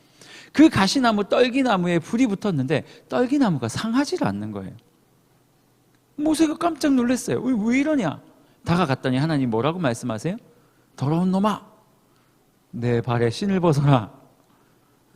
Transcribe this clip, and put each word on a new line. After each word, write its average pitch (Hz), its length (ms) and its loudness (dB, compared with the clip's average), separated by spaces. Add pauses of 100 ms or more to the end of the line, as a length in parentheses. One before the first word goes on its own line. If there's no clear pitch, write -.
(520)
그 302 160 6
가시나무, 208 600 2
떨기나무에 226 720 2
불이 240 260 0
붙었는데 151 580 -2 (240)
떨기나무가 247 600 0
상하지를 262 580 -4
않는 104 260 -4
거예요. 95 200 -12 (1400)
모세가 311 400 0
깜짝 320 380 0
놀랐어요. 240 480 0
"왜, 262 160 -2
왜 233 220 0
이러냐?" 269 400 -2 (440)
다가갔더니 135 540 0
하나님 139 320 0
뭐라고 131 280 -2
말씀하세요? 127 580 -4 (600)
"더러운 165 340 -2
놈아, 196 360 -2 (1040)
내 120 320 -2
발에 120 260 0
신을 190 320 -2
벗어라." 143 500 2 (1040)